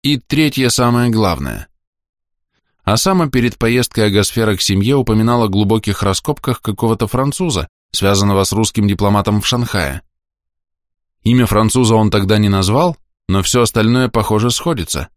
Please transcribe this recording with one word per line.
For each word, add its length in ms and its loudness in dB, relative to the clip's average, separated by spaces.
И 160 -2
третье, 500 0
самое 420 0
главное. 580 -2
Осама 440 2
перед 300 0
поездкой 480 0
Агасфера 500 0
к 60 -6
семье 340 0
упоминала 500 2
о 20 -2
глубоких 540 0
раскопках 600 -4
какого-то 460 -2
француза, 600 -2
связанного 540 2
с 80 -4
русским 340 0
дипломатом 540 0
в 60 -8
Шанхае. 560 -4
Имя 220 2
француза 520 2
он 140 2
тогда 280 0
не 100 2
назвал, 480 0
но 140 0
все 180 0
остальное, 480 2
похоже, 420 0
сходится. 680 -6